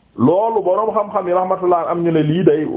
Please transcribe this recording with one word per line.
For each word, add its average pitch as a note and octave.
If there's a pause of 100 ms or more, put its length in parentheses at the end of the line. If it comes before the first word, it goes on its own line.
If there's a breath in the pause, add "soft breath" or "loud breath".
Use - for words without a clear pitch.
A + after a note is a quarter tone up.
(180)
loolu G3
boroom G3
xam-xam G#3
yi F3
rahmatullah F3+
am E3+
ñu E3+
ne D#3
lii D#3
day, D3+ (120)